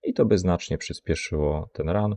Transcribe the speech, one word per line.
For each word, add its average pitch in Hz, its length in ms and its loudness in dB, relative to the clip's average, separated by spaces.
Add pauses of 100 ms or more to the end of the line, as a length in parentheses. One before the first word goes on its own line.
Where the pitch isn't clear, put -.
i - 100 -2
to 120 120 4
by 107 120 4
znacznie 90 400 0
przyspieszyło 76 960 -2
ten 76 160 -4
run. 104 280 0